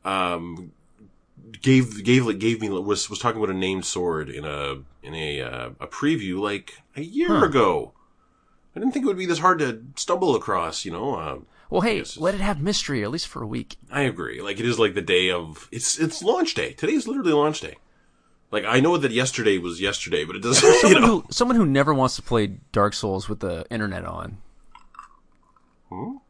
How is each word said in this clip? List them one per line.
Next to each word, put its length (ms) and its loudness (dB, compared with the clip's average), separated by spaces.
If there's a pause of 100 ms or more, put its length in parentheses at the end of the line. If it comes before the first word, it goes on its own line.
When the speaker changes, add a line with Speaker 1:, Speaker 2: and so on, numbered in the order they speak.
Speaker 1:
um, 640 -4 (880)
gave, 420 4
gave, 220 6
like, 140 -2
gave 220 0
me, 80 -2
was, 400 -2
was 100 -8
talking 220 0
about 120 -2
a 40 -2
named 280 -2
sword 440 -4
in 160 -10
a, 320 -6 (240)
in 140 -14
a, 260 -6
uh, 280 -10 (100)
a 80 -12
preview, 520 -2
like, 420 -6 (140)
a 60 -10
year 380 0
Speaker 2:
Huh. 60 6
Speaker 1:
ago. 480 2 (840)
I 40 -10
didn't 140 -2
think 120 -4
it 20 2
would 100 0
be 80 -4
this 140 0
hard 200 4
to 240 -2 (120)
stumble 400 0
across, 500 -2
you 60 -8
know, 240 -4
uh, 220 -8 (320)
Speaker 2:
Well, 120 2
hey, 140 0
Speaker 1:
I 40 -4
guess 100 -10
it's 80 -12
Speaker 2:
let 180 0
it 60 -4
have 200 0
mystery, 420 -2
at 80 -4
least 160 -6
for 140 -12
a 60 -8
week. 300 -8 (140)
Speaker 1:
I 100 -2
agree. 400 -4
Like, 180 -6
it 60 -2
is, 140 0
like, 140 4
the 80 -2
day 300 4
of, 400 -6
it's, 280 -2
it's 240 -2
launch 300 2
day. 200 -4
Today 200 -2
is 140 -2
literally 260 0
launch 280 2
day. 140 -12 (760)
Like, 140 -2
I 140 4
know 180 4
that 140 0
yesterday 460 2
was 240 -6
yesterday, 440 -2
but 100 -10
it 80 -8
doesn't, 200 4
<laughs> 60 10
you 120 8
Speaker 2:
Someone 200 6
Speaker 1:
know. 60 8 (140)
Speaker 2:
who, 100 -14
someone 260 2
who 80 6
never 280 4
wants 240 2
to 40 -10
play 260 0 (240)
Dark 220 2
Souls 340 -4
with 140 -6
the 300 -6
internet 340 -6
on. 320 -10 (1500)
Speaker 1:
Hmm? 280 -10 (120)